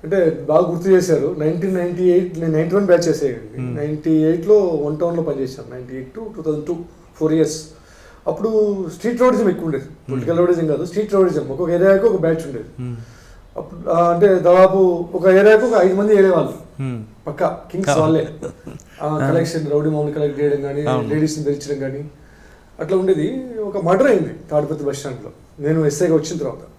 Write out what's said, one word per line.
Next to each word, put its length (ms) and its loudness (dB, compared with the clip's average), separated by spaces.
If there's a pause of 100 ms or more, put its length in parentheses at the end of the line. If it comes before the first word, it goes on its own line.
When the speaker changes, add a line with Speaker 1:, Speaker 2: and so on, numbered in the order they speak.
Speaker 1:
అంటే, 260 2
బాగా 360 2
గుర్తు 220 -4
చేశారు. 500 2
నైన్టీన్ 360 -2
నైన్టీ 300 -2
ఎయిట్, 340 2
నేను 140 -2
నైన్టీ 240 0
వన్ 100 2
బ్యాచ్ 220 4
చేసేయండి. 540 -4
Speaker 2:
Hmm. 160 -6
Speaker 1:
నైన్టీ 320 -4
ఎయిట్లో 480 2
వన్ 400 -2
టౌన్లో 240 -2
పనిచేశాను, 520 -8
నైన్టీ 200 -14
ఎయిట్ 240 -14
to 180 -14
టూ 60 -14
థౌజండ్ 240 -6
టూ, 100 -6 (400)
ఫోర్ 160 -2
ఇయర్స్. 320 0 (640)
అప్పుడు 220 -4 (400)
స్ట్రీట్ 320 -6
రౌడీజం 280 4
ఎక్కువ 160 -2
ఉండేది, 200 -4
Speaker 2:
Hmm. 260 -16
Speaker 1:
పొలిటికల్ 280 -2
రౌడీజం 280 2
కాదు, 180 -2
స్ట్రీట్ 300 -4
రౌడీజం. 340 2
ఒక్కొక్క 260 -4
ఏరియాకి 320 4
ఒక 140 2
బ్యాచ్ 260 -2
ఉండేది. 360 -12
Speaker 2:
Hmm. 120 -8 (640)
Speaker 1:
అప్పుడు, 340 -10
ఆ, 240 2
అంటే, 200 6
దాదాపు 800 4
ఒక 120 0
ఏరియాకి 380 6
ఒక 200 4
ఐదు 100 4
మంది 200 2
వెళ్ళేవాళ్ళు. 380 4 (300)
Speaker 2:
Hmm. 200 -6 (240)
Speaker 1:
పక్కా 340 -4 (100)
కింగ్స్ 180 -4
Speaker 2:
అవును. 140 2
Speaker 1:
వాళ్ళే. 260 2 (720)
ఆ, 40 -6
Speaker 2:
ఆ. 240 -2
Speaker 1:
కలెక్షన్, 400 0
రౌడీ 200 0
మామూలు 240 -2
కలెక్ట్ 260 -4
చేయడం 220 0
కానీ, 200 -6
Speaker 2:
అవును. 260 -2
Speaker 1:
లేడీస్ని 360 -2
ధరించడం 360 -4
కానీ 300 -8 (680)
అట్లా 180 -2
ఉండేది. 600 -2
ఒక 260 -6
మర్డర్ 220 4
అయింది 280 2 (160)
తాడిపత్రి 360 -2
బస్ 120 -4
స్టాండ్లో, 320 -12 (300)
నేను 260 0
ఎస్ఐగా 280 0
వచ్చిన 240 -2
తర్వాత. 220 -8 (180)